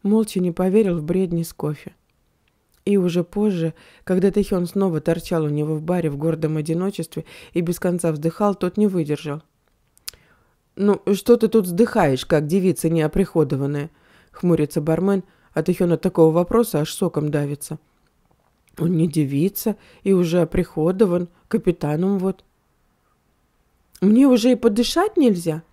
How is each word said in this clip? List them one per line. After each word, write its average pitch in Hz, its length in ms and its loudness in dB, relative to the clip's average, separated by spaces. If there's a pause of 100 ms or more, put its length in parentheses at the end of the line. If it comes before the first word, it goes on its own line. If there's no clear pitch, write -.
Молча 208 380 0
не 180 100 0
поверил 185 480 2
в 151 60 -6
бредни 175 380 -2
с - 100 -8
кофе. - 420 -8 (880)
И 202 120 2
уже 180 260 0
позже, 175 520 -2 (280)
когда 190 300 0
Тэхён 185 340 -2
снова 175 340 -2
торчал 165 440 -2
у 147 40 -2
него 151 280 -2
в 151 60 -8
баре 165 280 -2
в 143 60 -8
гордом 156 400 -2
одиночестве 165 680 -6 (280)
и 175 80 -2
без 175 180 -4
конца 175 320 -2
вздыхал, 165 460 -2
тот 180 200 -4
не 208 120 2
выдержал. 151 540 -4 (1300)
«Ну, 202 260 2 (120)
что 240 240 4
ты 226 120 0
тут 214 180 2
вздыхаешь, 175 600 0
как 151 200 0
девица 180 420 0
неоприходованная?» — 151 1000 -2 (420)
хмурится 160 480 0
бармен, 180 420 0 (320)
а 160 80 -2
Тэхён 175 300 0
от 156 80 0
такого 160 320 4
вопроса 180 480 0
аж 156 120 -4
соком 151 380 -2
давится. 143 480 -6 (1000)
Он 175 180 0
не 160 100 2
девица 156 680 -2 (260)
и 196 100 2
уже 175 280 2
оприходован, 175 880 0 (180)
капитаном 175 720 -2
вот. 185 260 -6 (1600)
«Мне 220 260 6
уже 247 260 4
и 240 40 4
подышать 240 600 0
нельзя?» 170 460 2 (100)